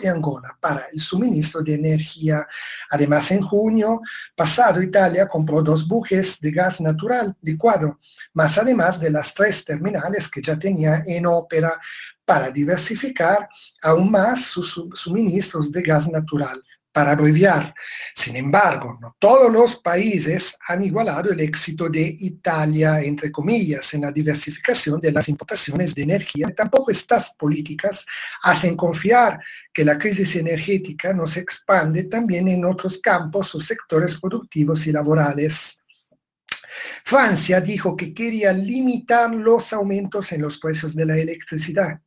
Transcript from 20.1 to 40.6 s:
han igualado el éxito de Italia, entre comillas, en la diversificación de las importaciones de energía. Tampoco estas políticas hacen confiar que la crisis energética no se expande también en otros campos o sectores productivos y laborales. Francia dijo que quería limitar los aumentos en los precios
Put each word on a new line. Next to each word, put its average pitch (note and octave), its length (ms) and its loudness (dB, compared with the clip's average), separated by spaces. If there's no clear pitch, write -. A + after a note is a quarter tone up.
han F3+ 140 -2
igualado F#3 480 0
el D#3+ 100 -2
éxito D#3 480 -4
de D#3+ 320 -2
Italia, D#3 800 0
entre D3 320 -4
comillas, D#3 640 -2
en D3 80 -2
la C#3+ 100 -4
diversificación D3+ 880 -2
de D#3 100 2
las D3+ 200 0
importaciones D#3 640 -4
de C#3+ 80 -6
energía. F3 520 -2
Tampoco A#3+ 360 2
estas - 440 0
políticas D#3 720 -4
hacen E3+ 340 2
confiar F#3+ 640 2
que D3+ 140 2
la D3 100 4
crisis G3 400 -2
energética F3+ 800 -2
no E3 120 0
se D#3+ 140 -6
expande F3+ 640 0
también F#3+ 440 0
en F3+ 180 2
otros F#3 340 -4
campos F3+ 540 0
o D3+ 60 -6
sectores E3 600 -2
productivos D#3+ 680 -2
y D#3 60 0
laborales. D3 880 0
Francia G3+ 560 4
dijo F#3+ 360 -2
que E3 180 -8
quería A3 380 0
limitar A#3 800 0
los A3+ 380 2
aumentos G3+ 600 -4
en D3+ 100 -4
los D3 160 -6
precios D#3+ 360 -4